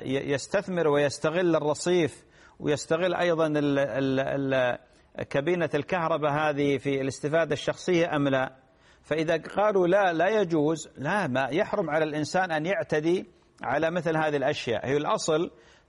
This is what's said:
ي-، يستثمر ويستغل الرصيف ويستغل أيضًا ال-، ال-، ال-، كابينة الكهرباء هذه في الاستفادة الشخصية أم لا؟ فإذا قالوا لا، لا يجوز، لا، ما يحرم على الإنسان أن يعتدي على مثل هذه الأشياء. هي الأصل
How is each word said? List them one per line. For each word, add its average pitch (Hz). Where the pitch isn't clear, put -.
ي-، 135
يستثمر 175
ويستغل 156
الرصيف 151
ويستغل 160
أيضًا 165
ال-، 147
ال-، 135
ال-، 135
كابينة 160
الكهرباء 156
هذه 143
في 139
الاستفادة 151
الشخصية 165
أم 143
لا؟ 135
فإذا 160
قالوا 190
لا، 185
لا 165
يجوز، 165
لا، 170
ما 131
يحرم 190
على 156
الإنسان 156
أن 156
يعتدي 170
على 151
مثل 165
هذه 156
الأشياء. 127
هي 139
الأصل 165